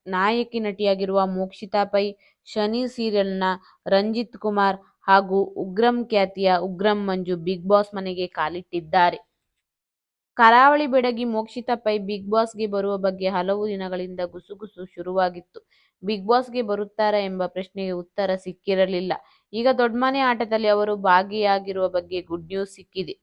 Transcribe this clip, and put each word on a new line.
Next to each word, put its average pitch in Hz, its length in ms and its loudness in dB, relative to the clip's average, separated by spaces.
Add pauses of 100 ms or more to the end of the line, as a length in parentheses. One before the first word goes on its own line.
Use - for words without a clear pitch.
ನಾಯಕಿ 226 540 0
ನಟಿಯಾಗಿರುವ 196 640 0
ಮೋಕ್ಷಿತಾ 190 580 -2
ಪೈ, 202 280 -2 (320)
ಶನಿ 220 440 -2
ಸೀರಿಯಲ್‌ನ 202 560 -2 (420)
ರಂಜಿತ್ 214 500 0
ಕುಮಾರ್ 202 400 0 (260)
ಹಾಗೂ 196 420 2
ಉಗ್ರಂ 226 640 -2
ಖ್ಯಾತಿಯ 190 520 2
ಉಗ್ರಂ 196 460 0
ಮಂಜು 185 300 -2
Bigg 175 260 -4
Boss 208 340 2
ಮನೆಗೆ 185 300 -6
ಕಾಲಿಟ್ಟಿದ್ದಾರೆ. 170 920 -2 (1160)
ಕರಾವಳಿ 262 520 8
ಬೆಡಗಿ 247 380 0
ಮೋಕ್ಷಿತಾ 226 500 -4
ಪೈ 220 240 -2
Bigg 202 260 -6
Boss-ಗೆ 220 420 0
ಬರುವ 202 320 -2
ಬಗ್ಗೆ 185 300 -2
ಹಲವು 196 400 -2
ದಿನಗಳಿಂದ 185 560 -6
ಗುಸುಗುಸು 185 600 -14
ಶುರುವಾಗಿತ್ತು. 180 760 -4 (420)
Bigg 196 200 -4
Boss-ಗೆ 247 400 0
ಬರುತ್ತಾರಾ 208 560 0
ಎಂಬ 190 280 -2
ಪ್ರಶ್ನೆಗೆ 190 440 -8
ಉತ್ತರ 180 460 -4
ಸಿಕ್ಕಿರಲಿಲ್ಲ. 185 760 -2 (400)
ಈಗ 233 160 0 (100)
ದೊಡ್ಮನೆ 247 420 0
ಆಟದಲ್ಲಿ 220 480 0
ಅವರು 208 280 2
ಭಾಗಿಯಾಗಿರುವ 196 920 2
ಬಗ್ಗೆ 180 340 -4
ಗುಡ್ 170 240 -10
ನ್ಯೂಸ್ 196 240 -6
ಸಿಕ್ಕಿದೆ. 180 520 -10